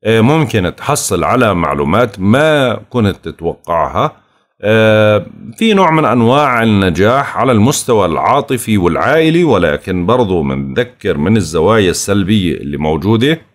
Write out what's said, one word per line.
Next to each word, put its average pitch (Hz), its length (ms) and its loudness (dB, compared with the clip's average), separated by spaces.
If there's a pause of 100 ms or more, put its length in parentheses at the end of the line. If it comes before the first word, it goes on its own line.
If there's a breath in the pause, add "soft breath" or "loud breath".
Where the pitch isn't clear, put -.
آه، 110 160 2
ممكن 117 560 0
تحصل 98 480 -4
على 110 300 0
معلومات 82 680 -2
ما 131 540 2
كنت 104 420 -2
تتوقعها. 82 1000 -4 (460 soft breath)
آه، 107 640 2 (300)
في 226 180 0
نوع 185 160 2
من 156 140 0
أنواع 123 580 2
النجاح 101 760 0
على 120 160 0
المستوى 110 540 2
العاطفي 107 720 -2
والعائلي، 139 680 0
ولكن 90 600 0
برضو 101 360 0
منذكر 69 760 -4
من 92 180 2
الزوايا 90 540 2
السلبية 95 680 -2
اللي 71 200 -10
موجودة 107 640 0 (140)